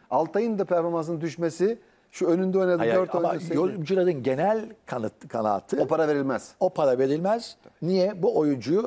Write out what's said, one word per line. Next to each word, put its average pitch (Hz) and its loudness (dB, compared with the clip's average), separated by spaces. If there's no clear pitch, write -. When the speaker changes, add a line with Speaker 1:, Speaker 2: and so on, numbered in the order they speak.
Speaker 1:
Altay'ın 190 0
da 190 0
performansının 165 -2
düşmesi, 170 -2
şu - -4
önünde 185 2
oynadığı 180 2
Speaker 2:
Hayır, 113 2
Speaker 1:
dört 185 2
Speaker 2:
ama 170 0
Speaker 1:
oyuncu 165 -6
Speaker 2:
yorumcuların 180 0
genel 170 0
kanıt-, 113 -8
kanaati 107 -2
Speaker 1:
O 147 2
para 156 2
verilmez. 135 -2
Speaker 2:
o 185 2
para 135 2
verilmez. 170 -2
Niye? 185 0
Bu 208 2
oyuncuyu 147 0